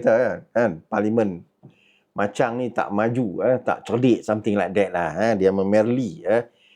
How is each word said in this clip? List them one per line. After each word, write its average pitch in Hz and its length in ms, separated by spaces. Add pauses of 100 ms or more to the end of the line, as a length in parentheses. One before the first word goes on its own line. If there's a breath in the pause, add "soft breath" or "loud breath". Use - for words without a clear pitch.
kata, 120 160
kan, 107 200 (120)
kan? 117 220 (180)
Parlimen 104 560 (720 soft breath)
macang 113 400
ni 123 160
tak - 160
maju, 104 560
eh, 127 160
tak - 240
cerdik, 120 400
something 107 320
like 92 160
that 98 160
lah, 87 240
eh. 110 240
Dia 95 160
memerli, 101 720
eh, 113 240 (260 soft breath)